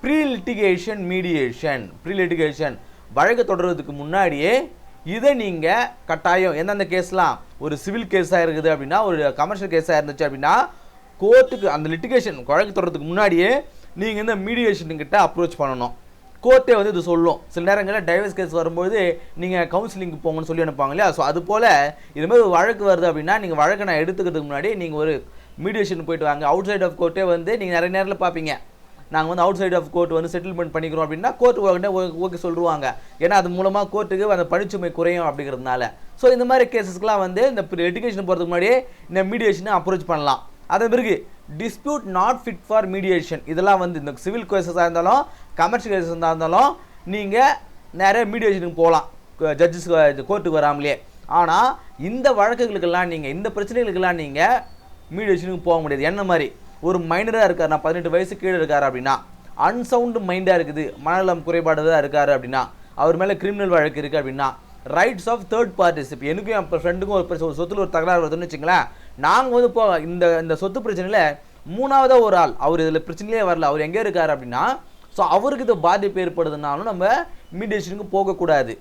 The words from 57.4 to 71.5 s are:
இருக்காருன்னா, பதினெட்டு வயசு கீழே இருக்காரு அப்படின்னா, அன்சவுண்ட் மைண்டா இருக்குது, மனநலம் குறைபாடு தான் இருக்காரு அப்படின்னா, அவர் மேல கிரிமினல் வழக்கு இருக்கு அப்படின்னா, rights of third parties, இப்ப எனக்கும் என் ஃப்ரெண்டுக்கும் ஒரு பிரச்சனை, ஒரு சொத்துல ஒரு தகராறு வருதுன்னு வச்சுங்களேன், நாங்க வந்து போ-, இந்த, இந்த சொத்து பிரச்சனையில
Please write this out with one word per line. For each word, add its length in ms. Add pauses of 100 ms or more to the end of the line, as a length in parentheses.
இருக்காருன்னா, 380
பதினெட்டு 300
வயசு 260
கீழே 180
இருக்காரு 300
அப்படின்னா, 260 (520)
அன்சவுண்ட் 520 (100)
மைண்டா 300
இருக்குது, 260 (200)
மனநலம் 420
குறைபாடு 420
தான் 140
இருக்காரு 320
அப்படின்னா, 260 (400)
அவர் 200
மேல 200
கிரிமினல் 360
வழக்கு 260
இருக்கு 180
அப்படின்னா, 280 (480)
rights 360
of 60 (120)
third 180 (100)
parties, 340
இப்ப 180
எனக்கும் 280
என் 100 (140)
ஃப்ரெண்டுக்கும் 340
ஒரு 100
பிரச்சனை, 220
ஒரு 100
சொத்துல 260
ஒரு 100
தகராறு 280
வருதுன்னு 240
வச்சுங்களேன், 380 (400)
நாங்க 320
வந்து 180
போ-, 220 (120)
இந்த, 160 (180)
இந்த 180
சொத்து 240
பிரச்சனையில 340 (560)